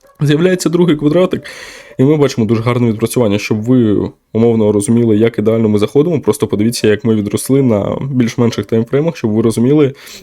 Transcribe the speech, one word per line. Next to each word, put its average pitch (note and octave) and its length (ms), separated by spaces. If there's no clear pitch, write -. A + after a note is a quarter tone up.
З'являється D#3+ 460
другий E3 280
квадратик, D#3 460
і C3 60
ми D3+ 120
бачимо B2+ 300
дуже A2 160
гарне A#2+ 260
відпрацювання. A2 500
Щоб G#2+ 240
ви A2 480
умовно A2+ 400
розуміли, A2+ 440
як A2+ 220
ідеально A2 300
ми G#2 100
заходимо, D3 420
просто - 260
подивіться, A2 420
як G#2 160
ми A2+ 100
відросли G#2+ 480
на A2 360
більш-менших A#2+ 560
таймфреймах, C3+ 500
щоб A2 140
ви G#2+ 120
розуміли, B2+ 520